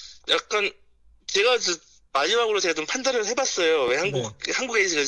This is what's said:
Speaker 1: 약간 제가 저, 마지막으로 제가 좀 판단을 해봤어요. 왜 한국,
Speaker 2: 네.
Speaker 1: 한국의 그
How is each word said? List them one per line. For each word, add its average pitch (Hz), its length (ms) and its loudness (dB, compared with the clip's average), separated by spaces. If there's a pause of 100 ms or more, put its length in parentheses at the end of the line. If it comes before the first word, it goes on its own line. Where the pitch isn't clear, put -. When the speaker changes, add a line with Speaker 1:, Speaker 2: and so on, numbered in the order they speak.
(280)
Speaker 1:
약간 196 420 0 (560)
제가 233 320 2
저, 180 140 -2 (400)
마지막으로 208 480 2
제가 165 140 0
좀 156 120 -4
판단을 247 400 -2
해봤어요. 180 580 2
왜 123 120 2
한국, 135 420 -2
Speaker 2:
네. - 140 -6
Speaker 1:
한국의 226 360 0
그 143 200 0